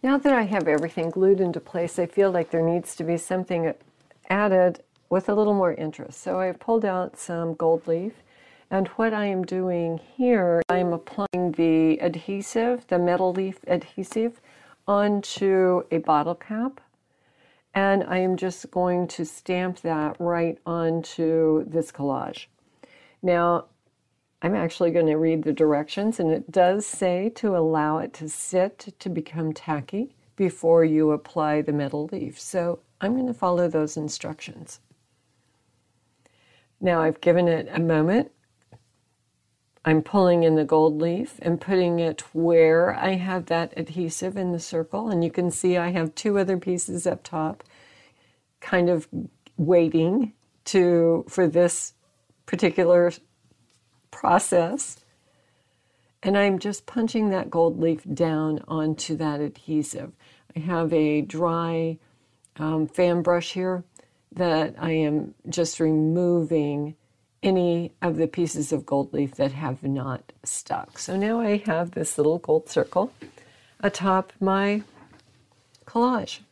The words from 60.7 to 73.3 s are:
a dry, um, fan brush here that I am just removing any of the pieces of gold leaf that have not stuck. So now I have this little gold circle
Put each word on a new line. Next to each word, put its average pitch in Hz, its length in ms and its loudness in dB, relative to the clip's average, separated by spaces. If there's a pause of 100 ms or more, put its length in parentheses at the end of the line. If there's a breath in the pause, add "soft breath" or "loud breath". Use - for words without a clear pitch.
a 151 300 2
dry, 165 760 -2 (580 soft breath)
um, 156 320 -2
fan 175 340 2
brush 175 300 0
here 185 320 -4 (480 soft breath)
that 160 460 -2
I 165 120 -4
am 151 440 -2 (140)
just 165 320 -4
removing 156 1120 0 (460)
any 175 520 0 (100)
of 170 140 -2
the 160 100 0
pieces 156 460 -4
of 151 120 -4
gold 139 280 -2
leaf 143 240 -4
that 139 160 0
have 139 320 -8
not 135 480 -6 (100)
stuck. - 560 -8
So 185 180 -6
now 214 240 -2
I 208 260 0
have 170 260 -2
this - 260 -6
little 156 200 2
gold 156 300 0
circle 180 440 -2 (640 loud breath)